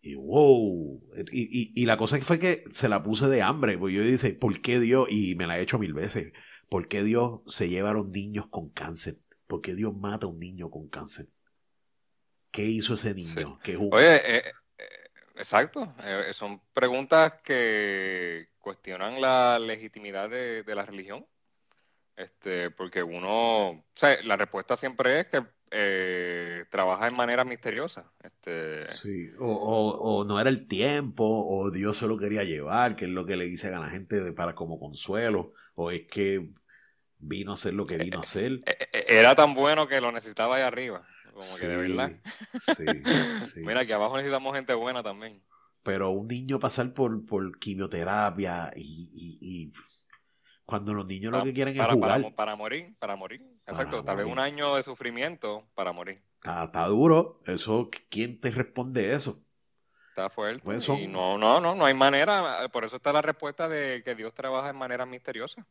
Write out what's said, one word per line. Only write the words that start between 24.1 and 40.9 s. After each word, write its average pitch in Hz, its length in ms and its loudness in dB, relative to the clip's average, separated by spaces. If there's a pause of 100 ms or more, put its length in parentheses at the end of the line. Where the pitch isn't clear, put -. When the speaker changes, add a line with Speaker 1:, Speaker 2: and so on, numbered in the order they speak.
Speaker 2:
la 104 120 2
respuesta 101 400 -2
siempre 131 440 2
es 170 80 -4
que, 131 160 0 (260)
eh, 90 1000 -2
trabaja 98 380 2
en 123 80 -2
manera 123 280 2
misteriosa, 120 680 -6 (100)
este 80 680 -8
Speaker 1:
Sí, 87 420 -8 (100)
o, 123 60 -2
o, 107 760 2
o 104 40 -2
no 104 160 0
era 123 80 4
el 127 180 0
tiempo, 120 580 0
o 98 460 0
Dios 101 280 -2
se 117 80 -4
lo 110 120 0
quería 104 260 -2
llevar, 90 520 0
que 95 100 -6
es 90 40 -4
lo 92 160 -4
que 92 100 -2
le 90 100 -2
dicen 90 280 -6
a 87 60 -6
la 76 100 -8
gente 95 320 -4
de, 87 100 -6
para 85 220 -4
como 82 240 -8
consuelo, 95 760 -2 (220)
o 85 160 -4
es 87 160 -6
que 98 460 -2 (680)
vino 92 320 -8
a 98 40 -6
hacer 92 200 -4
lo 101 100 -2
que 87 140 -6
vino 85 220 -4
a - 20 -10
hacer. 117 300 -2 (120)
Speaker 2:
Eh, - 140 -4
eh, - 140 -8
eh, 110 160 -2
era 113 260 10
tan 147 200 8
bueno 147 340 4
que 135 120 0
lo 120 120 -2
necesitaba 117 440 -2
ahí 135 60 2
arriba, 120 420 -4 (280)